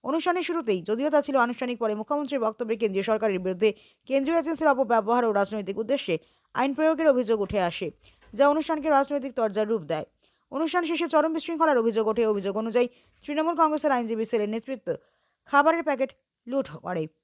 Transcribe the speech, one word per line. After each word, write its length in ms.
অনুষ্ঠানের 440
শুরুতেই, 320
যদিও 240
তা 120
ছিল 100
আনুষ্ঠানিক, 360
পরে 180
মুখ্যমন্ত্রীর 460
বক্তব্যে 360
কেন্দ্রীয় 280
সরকারের 340
বিরুদ্ধে 260
কেন্দ্রীয় 320
এজেন্সির 320
অপব্যবহার 540
ও 120
রাজনৈতিক 440
উদ্দেশ্যে 320
আইন 220
প্রয়োগের 360
অভিযোগ 320
উঠে 140
আসে, 180
যা 200
অনুষ্ঠানকে 360
রাজনৈতিক 500
তরজার 320
রূপ 200
দেয়। 140
অনুষ্ঠান 380
শেষে 240
চরম 220
বিশৃঙ্খলার 480
অভিযোগ 280
ওঠে। 120
অভিযোগ 280
অনুযায়ী, 260
তৃণমূল 360
কংগ্রেসের 340
আইনজীবী 360
সেলের 240
নেতৃত্ব 320
খাবারের 380
প্যাকেট 220
লুট 200
করে। 180